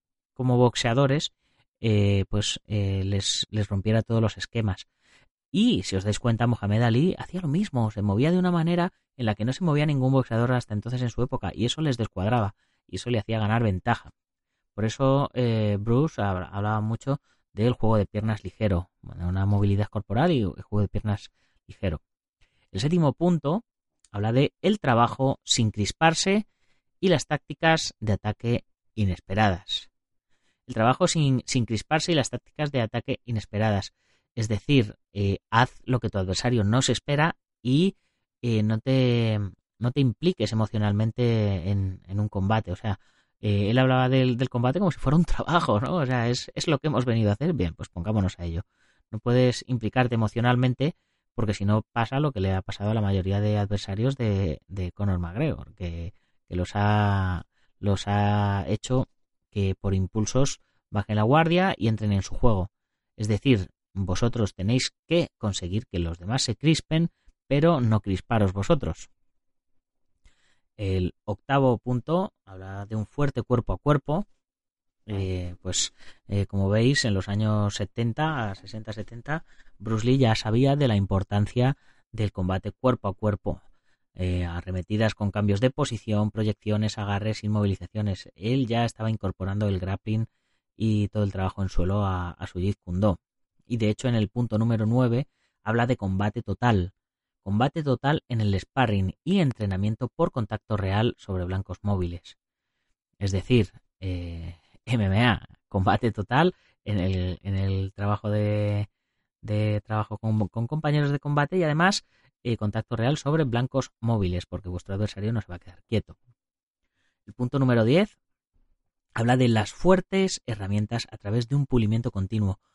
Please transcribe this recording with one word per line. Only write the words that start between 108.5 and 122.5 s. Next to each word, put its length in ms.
de 420
trabajo 360
con, 300
con 180
compañeros 440
de 100
combate 380
y 40
además, 420
eh, 140
contacto 400
real 200
sobre 280
blancos 460
móviles, 460
porque 220
vuestro 260
adversario 380
no 80
se 80
va 80
a 20
quedar 300
quieto. 280
El 80
punto 240
número 260
diez 340
habla 220
de 120
las 240
fuertes 760
herramientas 640
a 60
través 320
de 80
un 100
pulimiento 440
continuo. 480